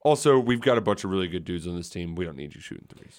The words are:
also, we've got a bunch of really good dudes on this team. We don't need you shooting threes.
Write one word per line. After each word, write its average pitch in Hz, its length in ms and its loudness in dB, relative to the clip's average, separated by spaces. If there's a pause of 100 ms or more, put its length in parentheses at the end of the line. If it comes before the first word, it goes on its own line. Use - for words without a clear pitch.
also, 147 360 6
we've 120 220 2
got 123 180 4
a - 20 0
bunch 101 240 0
of 95 60 -2
really 92 160 0
good 85 180 -6
dudes 87 220 -6
on 90 100 -6
this 87 120 -8
team. 85 260 -8
We 90 100 -4
don't 76 120 -12
need 71 180 -12
you 71 60 -18
shooting - 340 -14
threes. - 240 -20